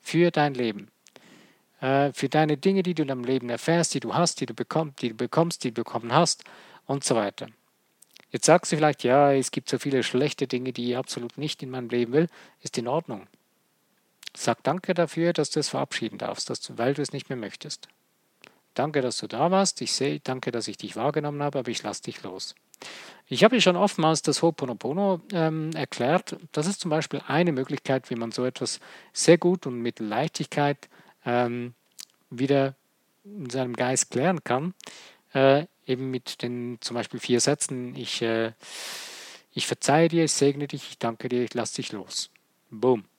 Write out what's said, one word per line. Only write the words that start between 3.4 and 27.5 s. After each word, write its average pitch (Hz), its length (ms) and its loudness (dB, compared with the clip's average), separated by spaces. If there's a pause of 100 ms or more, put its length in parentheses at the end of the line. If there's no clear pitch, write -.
erfährst, 165 440 0
die 135 60 -2
du - 140 -6
hast, 165 260 2
die - 60 -4
du 113 80 -10
bekomm-, 151 460 -2
die 123 80 -2
du 113 80 -8
bekommst, 156 480 0
die 123 80 -2
du 113 100 -6
bekommen 117 300 -6
hast 156 320 2 (420)
und 139 160 -4
so - 140 2
weiter. 104 320 -4 (840)
Jetzt - 160 -2
sagst 165 240 6
du 170 60 0
vielleicht, 151 260 2
ja, 139 300 6
es 135 180 2
gibt - 180 -8
so 127 100 0
viele 135 260 0
schlechte 135 420 0
Dinge, 127 260 -4
die 120 180 -4
ich 123 60 -2
absolut 123 400 -8
nicht 147 280 -6
in 131 60 -10
meinem 127 180 -8
Leben 120 240 0
will. 160 160 4 (340)
Ist - 160 -6
in 117 80 -4
Ordnung. 127 400 -4 (1080)
Sag - 280 -2
Danke 180 320 -2
dafür, 170 380 0
dass 156 180 0
du 156 100 -2
es 143 80 -2
verabschieden 135 480 -4
darfst, - 320 -6
dass 120 120 -6
du, 117 180 -14
weil 123 160 2
du 147 80 -4
es 131 100 -6
nicht 139 160 -10
mehr 135 80 -6
möchtest. - 520 -12 (840)
„Danke, 147 280 0
dass 123 160 -2
du - 80 -8
da 139 240 0
warst. 190 320 2
Ich - 100 -4
sehe, 147 280 -2
danke, 127 300 -4
dass 117 180 -4
ich 101 80 -10
dich - 200 -10
wahrgenommen 147 460 -2
habe, 143 160 -2
aber 127 120 -4
ich 110 120 -6
lass - 180 -6
dich - 220 -12
los.“ 95 320 -12 (720)
Ich 123 160 4
habe 233 120 8
ja 220 40 6
schon 180 160 6
oftmals 165 460 4
das - 200 0
Ho'oponopono, 165 800 0 (120)
ähm, 160 420 0
erklärt. 143 640 0 (160)
Das 151 140 0
ist 196 140 -4
zum 175 100 -2
Beispiel 151 360 -2
eine 165 260 2